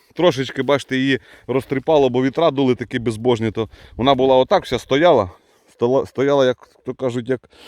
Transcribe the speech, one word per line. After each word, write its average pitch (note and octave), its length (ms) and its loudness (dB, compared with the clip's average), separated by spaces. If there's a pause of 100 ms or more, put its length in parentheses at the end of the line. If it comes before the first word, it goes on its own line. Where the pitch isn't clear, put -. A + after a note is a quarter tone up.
(140)
Трошечки, C3+ 480 -2
бачите, C3 340 -2
її C3 220 0 (280)
розтріпало, C3+ 600 0
бо B2 140 0
вітра D#3 280 0
дули C3 240 0
такі B2 240 -8
безбожні, A2+ 520 -2
то A2 180 -6 (280)
вона C3+ 180 2
була C3 220 4
отак C3 280 2
вся A#2+ 140 -6
стояла. C#3 520 2 (500)
Стола-, B2 260 0
стояла, C#3 400 0
як - 220 -4 (180)
то C3 80 -10
кажуть, B2 340 -6
як, B2+ 220 -6 (180)